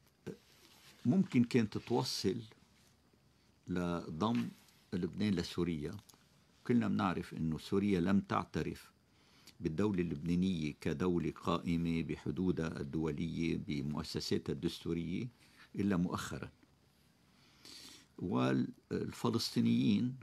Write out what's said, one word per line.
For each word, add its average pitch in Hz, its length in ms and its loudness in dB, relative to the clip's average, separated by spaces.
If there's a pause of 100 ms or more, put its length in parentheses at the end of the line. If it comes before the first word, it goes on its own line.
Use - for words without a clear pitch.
(1040)
ممكن 131 380 6
كانت 113 340 2
توصل 117 640 0 (1300)
لضم 90 840 0 (440)
لبنان 95 400 0
لسوريا. 85 640 -2 (680)
كلنا 117 200 4
بنعرف 95 460 0
إنه 80 240 0
سوريا 98 420 2
لم 95 200 6
تعترف - 720 -2 (680)
بالدولة 90 420 0
اللبنانية 82 800 0
كدولة 82 500 0
قائمة 82 720 0
بحدودها 78 760 -2
الدولية 80 800 -2
بمؤسساتها 73 960 -4
الدستورية 85 720 -4 (480)
إلا 101 220 2
مؤخرًا. - 540 -2 (1700)
والفلسطينيين، 120 2000 0